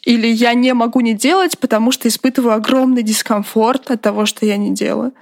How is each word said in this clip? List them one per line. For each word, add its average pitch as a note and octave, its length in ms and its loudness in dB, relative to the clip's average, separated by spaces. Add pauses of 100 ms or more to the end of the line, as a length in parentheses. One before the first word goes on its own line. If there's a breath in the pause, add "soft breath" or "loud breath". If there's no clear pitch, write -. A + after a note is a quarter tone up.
Или A#3 220 2
я A#3 260 2
не B3 200 2
могу A#3+ 280 0
не A#3 120 0
делать, E4+ 460 0
потому A3+ 320 0
что - 160 -4
испытываю B3 480 0
огромный B3+ 480 0
дискомфорт A3 880 -2
от A3+ 100 -2
того, G#3 240 0
что - 200 -4
я G#3 120 0
не G3+ 160 -2
делаю. A#3 480 -4